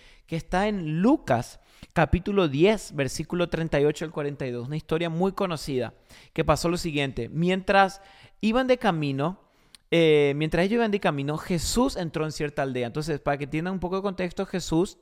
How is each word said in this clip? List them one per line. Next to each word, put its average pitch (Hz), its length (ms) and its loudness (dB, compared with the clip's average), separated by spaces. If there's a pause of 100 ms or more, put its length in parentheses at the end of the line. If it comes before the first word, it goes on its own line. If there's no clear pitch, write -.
(260)
que 165 120 -8
está 185 300 -2
en 170 340 -2
Lucas, 185 580 2 (340)
capítulo 180 540 2
diez, 170 480 2
versículo 165 540 -2
treinta 160 300 -2
y 139 60 4
ocho 147 200 0
al 156 60 -12
cuarenta 143 360 -6
y 123 40 -6
dos. 120 160 -8
Una 151 100 -6
historia 165 320 -2
muy 180 240 0
conocida, 139 600 -4 (400)
que 160 120 0
pasó 156 240 2
lo 170 80 0
siguiente. 143 520 -4
Mientras 185 720 2 (400)
iban 240 260 2
de 247 100 4
camino, 156 640 -2 (500)
eh, 151 440 6
mientras 160 300 0
ellos 202 120 0
iban 226 140 2
de 196 80 0
camino, 147 380 -2
Jesús 208 600 0
entró 160 280 -4
en 156 60 -4
cierta 147 320 -4
aldea. 127 240 -2
Entonces, 151 320 -4
para 143 180 -2
que 139 100 -8
tengan 160 260 -4
un 190 60 -4
poco 180 180 -4
de 190 40 -2
contexto, 185 440 -4
Jesús 175 560 -2